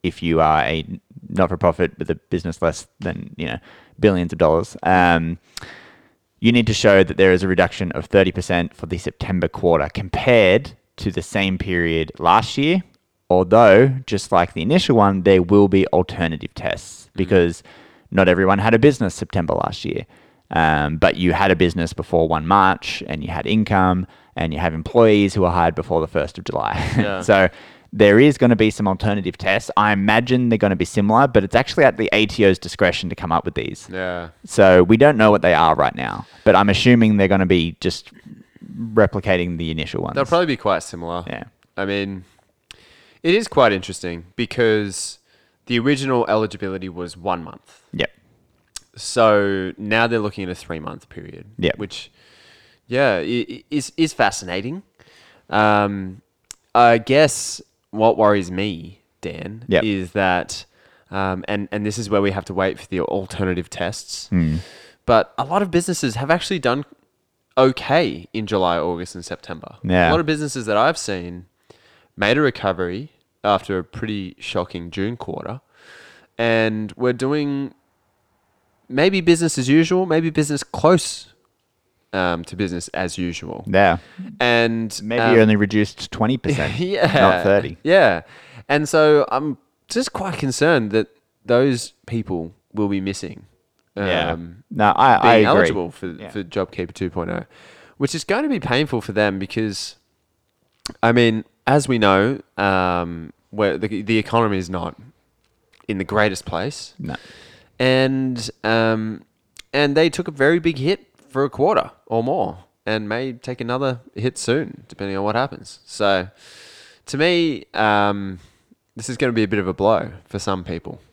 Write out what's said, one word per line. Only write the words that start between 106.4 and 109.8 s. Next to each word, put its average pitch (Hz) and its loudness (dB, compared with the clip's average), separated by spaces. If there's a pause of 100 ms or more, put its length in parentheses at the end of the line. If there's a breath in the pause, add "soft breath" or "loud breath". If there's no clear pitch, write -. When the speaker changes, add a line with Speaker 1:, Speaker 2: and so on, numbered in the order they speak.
Speaker 2:
place. 101 -8
Speaker 1:
No. - -10 (640 loud breath)
Speaker 2:
And, 131 -2 (140)
um, 110 -2 (480)
and 143 0